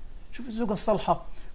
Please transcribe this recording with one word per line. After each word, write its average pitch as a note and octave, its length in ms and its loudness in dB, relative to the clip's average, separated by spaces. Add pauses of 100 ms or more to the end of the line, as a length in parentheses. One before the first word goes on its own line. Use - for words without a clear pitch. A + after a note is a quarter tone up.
(320)
شوف B3+ 160 -4
الزوجة A3 260 0
الصالحة، F#3 520 4 (300)